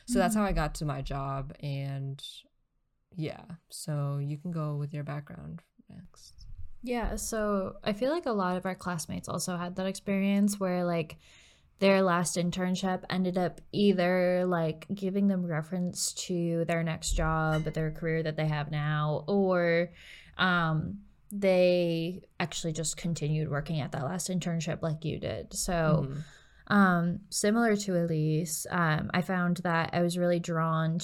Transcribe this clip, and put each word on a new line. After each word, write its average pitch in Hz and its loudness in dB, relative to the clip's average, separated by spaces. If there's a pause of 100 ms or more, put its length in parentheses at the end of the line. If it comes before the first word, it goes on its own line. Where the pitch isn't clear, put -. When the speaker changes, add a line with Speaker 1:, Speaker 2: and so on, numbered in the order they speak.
Speaker 1:
So 240 2
that's 190 4
how 214 2
I 190 0
Speaker 2:
Mm-hmm. - 0
Speaker 1:
got 156 0
to 160 -4
my 139 -4
job. 139 -6
And 139 -6 (920)
yeah, 160 -6 (240)
so 143 -4
you 143 -4
can 175 -8
go 151 -4
with 147 -6
your 147 -6
background 147 -12 (300)
next. - -20 (360)
Speaker 2:
Yeah, 240 -2
so 208 -2
I 214 0
feel 240 0
like 339 0
a 254 0
lot 185 0
of 180 -4
our 185 -4
classmates 180 -6
also 175 -4
had 175 -8
that 190 -4
experience 202 2
where, 180 0
like, 170 -2 (640)
their 196 6
last 175 2
internship 185 0
ended 185 0
up 175 0 (120)
either, 180 4
like, 165 0
giving 196 2
them 185 2
reference 170 -2
to 170 0
their 165 0
next 160 -4
job, 160 2
their 160 -2
career 160 -2
that 156 -4
they 156 0
have 151 -2
now, 151 0
or, 175 4 (480)
um, 175 2 (320)
they 180 4 (160)
actually 165 -4
just 160 -4
continued 156 -2
working 147 -2
at - -6
that 127 -4
last 180 -4
internship 170 -2
like 156 -4
you - -4
did. - -6
So, 156 2
Speaker 1:
Mm-hmm. 135 -8 (460)
Speaker 2:
um, 175 4 (100)
similar 220 2
to 196 0
Elise, 160 0
um, 165 2
I 175 2
found 175 0
that 165 0
I 175 2
was 175 0
really 175 4
drawn 160 0